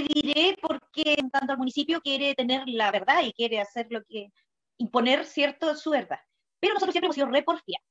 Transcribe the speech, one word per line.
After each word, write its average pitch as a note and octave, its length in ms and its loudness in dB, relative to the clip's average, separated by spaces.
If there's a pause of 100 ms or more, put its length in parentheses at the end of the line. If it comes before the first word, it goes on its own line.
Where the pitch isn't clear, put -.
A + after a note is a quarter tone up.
diré, D4 600 2
porque D#4 560 -2
en C4+ 140 -4
tanto C4+ 220 -2
el B3+ 40 -2
municipio D4 440 -2
quiere C#4 340 -2
tener C4 320 0
la A3 240 0
verdad A3+ 320 2
y A3+ 100 -4
quiere A3+ 260 -2
hacer A3 300 -4
lo A3+ 140 -6
que, G3+ 280 -14 (460)
imponer, B3 480 2
¿cierto?, D4 500 -2
su D#4+ 160 -6
verdad. A3+ 280 -2 (400)
Pero G4+ 160 2
nosotros F#4 180 0
siempre F4+ 140 2
hemos D4+ 80 -2
sido C#4 120 2
re C4+ 160 2
porfía. E4 360 -2 (120)